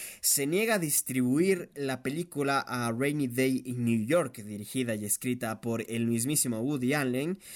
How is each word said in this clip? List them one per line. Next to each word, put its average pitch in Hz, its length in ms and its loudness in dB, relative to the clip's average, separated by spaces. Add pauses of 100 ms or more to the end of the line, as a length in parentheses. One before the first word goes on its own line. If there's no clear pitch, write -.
(200)
se - 260 2
niega 208 280 2
a 208 40 2
distribuir 156 960 2
la 131 300 -4
película 143 560 0
A 120 320 -2
Rainy 143 340 0
Day 131 380 2
in 123 200 -4
New 113 220 4
York, 143 380 2
dirigida 107 500 -4
y 104 120 -4
escrita 117 540 -2
por 113 280 -2
el 117 180 0
mismísimo 117 540 0
Woody 131 340 0
Allen, 143 460 -2 (160)